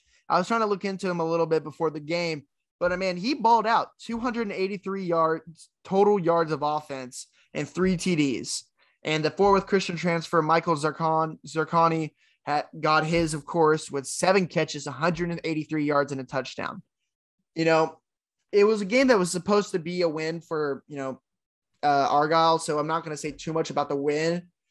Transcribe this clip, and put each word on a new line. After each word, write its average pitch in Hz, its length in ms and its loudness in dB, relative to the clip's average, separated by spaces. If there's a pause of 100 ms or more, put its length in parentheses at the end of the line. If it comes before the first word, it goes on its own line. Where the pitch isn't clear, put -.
(280)
I 165 100 2
was 185 100 0
trying 233 120 0
to 220 60 2
look 202 180 -2
into 190 240 -4
him 175 120 -2
a 165 40 0
little 165 220 0
bit 160 160 0
before 156 280 -4
the 156 100 -8
game, 160 440 -4 (360)
but, 175 100 0
uh, 180 60 0
man, 185 200 -2
he 220 180 -2
balled 226 320 2
out, 214 220 2 (100)
two 226 200 -8
hundred 233 240 -4
and 202 100 -6
eighty-three 190 520 -6
yards, 165 640 -2 (160)
total 202 340 4
yards 165 340 2
of 143 100 -2
offense, 139 640 -6 (260)
and 147 160 -6
three 185 280 0
T 180 180 -2
Ds. 135 500 -2 (420)
And 156 160 0
the 151 80 0
Fort 196 220 4
Worth 190 140 4
Christian 185 300 0
transfer, 170 440 0
Michael 165 360 2
Zarcon-, 160 720 -2
Zarconi, 160 680 0 (320)
ha-, 147 180 -2 (160)
got 156 240 2
his, 165 300 0
of 147 100 -8
course, 160 460 2
with 139 160 -6
seven 185 400 2
catches, 156 400 -4
a 147 40 -6
hundred 165 400 -2
and 170 140 -8
eighty-three 156 400 -4
yards, 143 260 0
and 135 120 -6
a - 20 -12
touchdown. 131 580 -8 (720)
You 160 120 0
know, 160 340 2 (500)
it 202 140 6
was 214 160 2
a 202 60 -4
game 254 220 4
that 240 100 6
was 180 120 2
supposed 202 420 0
to 190 60 -2
be 175 220 -4
a 175 80 2
win 160 320 -4
for, 151 480 -4
you 147 80 -12
know, 135 240 -8 (600)
uh, 143 280 4
Argyle, 160 480 4
so 156 200 -4
I'm 147 80 -2
not 160 180 -4
gonna 156 140 -8
say 156 120 -8
too 160 220 -8
much 160 160 -2
about 143 220 -4
the 143 60 -2
win, 156 520 -2 (220)